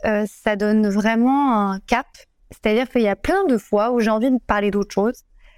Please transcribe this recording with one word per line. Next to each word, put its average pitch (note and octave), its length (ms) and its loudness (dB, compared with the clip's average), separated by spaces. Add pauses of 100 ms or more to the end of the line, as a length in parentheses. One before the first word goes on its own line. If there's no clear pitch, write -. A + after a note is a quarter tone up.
euh, G#3+ 220 -2
ça G#3+ 300 -4
donne G#3+ 320 0
vraiment A3+ 840 0
un F#3+ 100 -8
cap. B3 260 -2 (440)
C'est-à-dire A3+ 380 -2
qu'il A#3+ 140 0
y G#3 60 2
a G3 60 0
plein F#4 300 -2
de C4+ 120 0
fois G#3 360 -2
où A#3+ 80 0
j'ai A3 100 2
envie A3 220 0
de B3+ 60 0
parler G#3 340 -2
d'autre G3+ 200 -4
chose G#3+ 300 -2 (360)